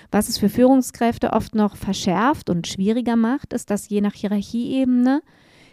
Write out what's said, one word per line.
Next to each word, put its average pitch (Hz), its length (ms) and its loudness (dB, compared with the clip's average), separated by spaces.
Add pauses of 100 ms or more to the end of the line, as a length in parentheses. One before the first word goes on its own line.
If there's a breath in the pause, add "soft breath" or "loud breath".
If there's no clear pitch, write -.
(120)
Was 208 180 0
es 226 80 -4
für 208 100 2
Führungskräfte 247 840 2
oft 220 220 -2
noch 208 200 0
verschärft 202 760 -2
und 170 180 -2
schwieriger 226 500 -2
macht, 233 340 -2
ist, - 180 -8
dass 208 200 -4
je 208 100 0
nach 202 140 0
Hierarchieebene 247 1080 0 (520 soft breath)